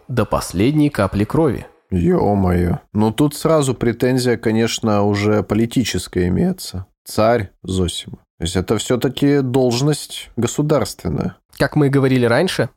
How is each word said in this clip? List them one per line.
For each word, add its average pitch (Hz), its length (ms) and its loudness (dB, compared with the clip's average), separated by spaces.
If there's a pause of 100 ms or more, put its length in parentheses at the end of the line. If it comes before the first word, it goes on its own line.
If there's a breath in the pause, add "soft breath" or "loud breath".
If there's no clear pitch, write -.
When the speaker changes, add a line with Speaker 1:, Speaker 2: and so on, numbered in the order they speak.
Speaker 1:
до 117 160 -2
последней 139 680 0
капли 101 340 0
крови». 151 420 0 (240)
Speaker 2:
Ё-моё. 92 880 2 (140)
Ну, 107 180 2
тут 147 240 0
сразу 151 380 0
претензия, 123 640 0
конечно, 110 680 0
уже 104 400 2
политическая 104 840 -2
имеется. 95 580 -4 (180)
Царь 110 480 0 (120)
Зосима. 92 540 -4 (200)
То 82 80 -6
есть 90 100 -6
это 95 220 0
всё-таки 139 640 0
должность 131 960 -2
государственная. 147 1000 -2 (220)
Speaker 1:
Как - 180 -2
мы 147 120 4
и - 20 2
говорили 131 360 2
раньше, 123 520 0